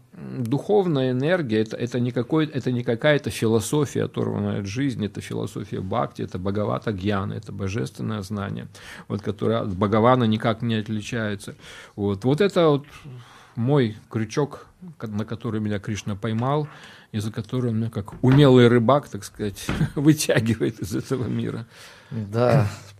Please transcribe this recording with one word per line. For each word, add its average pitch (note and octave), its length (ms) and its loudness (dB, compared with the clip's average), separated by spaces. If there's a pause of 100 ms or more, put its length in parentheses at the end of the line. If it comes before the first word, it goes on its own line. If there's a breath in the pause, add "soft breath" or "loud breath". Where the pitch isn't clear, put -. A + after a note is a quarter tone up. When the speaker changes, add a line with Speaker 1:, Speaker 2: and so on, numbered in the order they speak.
(140)
Speaker 1:
м, C3 300 -8
духовная C#3+ 680 2
энергия, C3+ 500 0
это, A2 140 -4
это B2 240 -4
не B2 100 0
какой, D3+ 360 0
это C3+ 260 -4
не A#2+ 120 -2
какая-то C3+ 460 0
философия, A2+ 720 0
оторванная G#2+ 560 -4
от G2+ 60 -6
жизни, A2 400 -4
это G2 140 -8
философия A2 600 -8
бхакти, A2+ 420 -4
это - 160 -8
бхагавата G#2 540 -4
гьяна, G2+ 420 -2
это A2 180 -12
божественное G#2+ 720 -6
знание, G#2 460 -8 (400 loud breath)
вот, G#2 140 -6
которое A2 380 -2
от G2+ 160 -6
бхагавана A2 480 4
никак A2 380 0
не A#2 140 -2
отличается. G#2+ 800 -6 (420 loud breath)
Вот, G2+ 280 -2
вот C#3+ 160 2
это F#3+ 280 4
вот C#3+ 180 2 (720 loud breath)
мой A#2+ 400 2 (140)
крючок A#2+ 580 -4 (280)
ко-, A#2 100 -12
на G#2+ 180 -6
которую A2 380 -6
меня G#2 160 -2
Кришна G#2 380 -8
поймал, B2+ 520 -2 (440 loud breath)
и A2 60 -4
за G#2+ 140 -6
которую B2 400 -4
он A2 60 -2
меня, A2+ 120 -2
как - 320 -8
умелый B2+ 460 10
рыбак, B2 400 6
так G2+ 160 -12
сказать, - 420 -8 (140)
<laughs> - 140 0
вытягивает C#3 840 2
из - 140 -8
этого B2 320 -4
мира. A2+ 400 -4 (440 loud breath)
Speaker 2:
Да. A2 580 2 (320 loud breath)